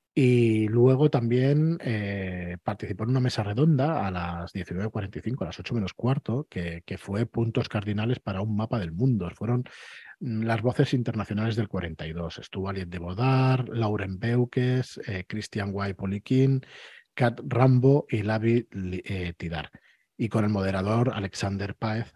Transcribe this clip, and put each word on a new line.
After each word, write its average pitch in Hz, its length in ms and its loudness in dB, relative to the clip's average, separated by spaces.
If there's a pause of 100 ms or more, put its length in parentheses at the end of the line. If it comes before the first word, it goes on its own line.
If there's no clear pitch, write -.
(140)
Y 117 540 4
luego 127 420 6
también, 139 720 4
eh, 98 800 -4
participó 98 420 -4
en 117 60 0
una 131 100 2
mesa 127 220 0
redonda 135 640 2
a 95 40 -2
las 85 440 -4
diecinueve 92 340 -4
cuarenta 101 300 -6
y - 40 -12
cinco, 123 220 -4
a 80 40 -6
las 80 120 -12
ocho 101 140 -6
menos 101 180 -2
cuarto, 135 560 -2
que, 85 380 -8
que 92 100 -8
fue 104 300 -4
Puntos 117 420 -2
Cardinales 107 500 -2
para 95 220 -6
un 107 160 -2
Mapa 113 220 -2
del 85 140 -4
Mundo. 98 420 0
Fueron, 123 300 -2 (560)
mm, 113 240 -4
las 110 180 0
voces 127 320 2
internacionales 110 640 -2
del 107 120 -2
cuarenta 85 380 -6
y 80 80 -8
dos. 82 240 -8
Estuvo 95 320 -8
Aliette 95 180 -8
de 90 100 -8
Bodard, 127 680 2
Lauren 104 500 -2
Beukes, 123 880 0
eh, 95 220 -6
Christian 101 480 -6
Y. 98 160 -2
Poliquin, 131 680 2 (500)
Kat 120 320 0
Rambo 131 640 6
y 107 140 0
Lavi 110 480 2
Li-, 92 340 -6
eh, 90 320 -6
Tidar. 80 340 -8 (480)
Y 113 120 0
con 107 160 2
el 104 40 2
moderador 98 600 2
Alexander 98 640 -4
Páez 110 420 -4